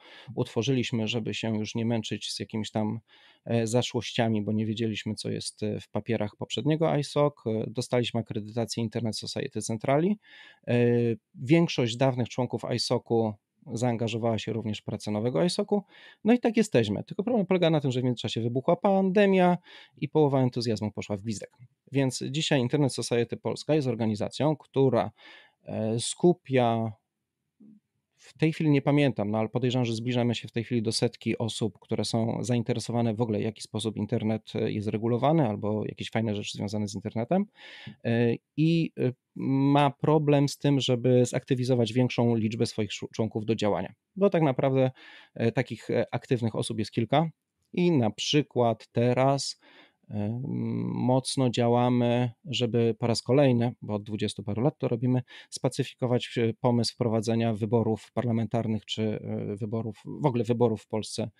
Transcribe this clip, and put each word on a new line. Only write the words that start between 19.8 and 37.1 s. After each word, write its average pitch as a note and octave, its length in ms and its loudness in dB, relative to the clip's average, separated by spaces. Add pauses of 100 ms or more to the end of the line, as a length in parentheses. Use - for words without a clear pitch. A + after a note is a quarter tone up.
i C#3+ 120 -4
połowa C#3 320 4
entuzjazmu A2+ 500 0
poszła - 260 -6
w G2 40 -12
gwizdek. G#2+ 300 -8 (400)
Więc C3 380 0
dzisiaj D3 300 0
Internet B2+ 340 2
Society A#2 440 -2
Polska A#2 380 -2
jest C#3+ 120 0
organizacją, A2+ 680 -2
która, A#2 560 2 (520)
e, A2 360 -4
skupia, A#2+ 920 2 (1200)
w - 220 -20
tej D#3 160 0
chwili D#3 160 0
nie C#3 120 4
pamiętam, C3+ 500 2
no A2 60 0
ale A2 120 0
podejrzewam, B2 360 0
że A#2 80 -2
zbliżamy A#2+ 420 0
się - 120 -10
w - 40 -20
tej A#2 120 -4
chwili A#2 180 -2
do A2 100 0
setki - 460 -2
osób, A2 420 -4
które G#2+ 260 -4
są A2+ 380 -2
zainteresowane A#2 720 -2
w G#2 80 -4
ogóle, A2 180 0
w - 20 -2
jaki G#2+ 200 -6
sposób G#2+ 360 -4
internet, G#2+ 580 -2
e, A2 160 0
jest G#2 160 -4
regulowany A#2+ 600 2
albo G#2+ 380 -2
jakieś - 240 -8
fajne A2+ 260 0
rzeczy G#2 220 -8
związane G#2+ 300 -4
z G#2 80 -10
internetem. A2+ 500 -2 (580)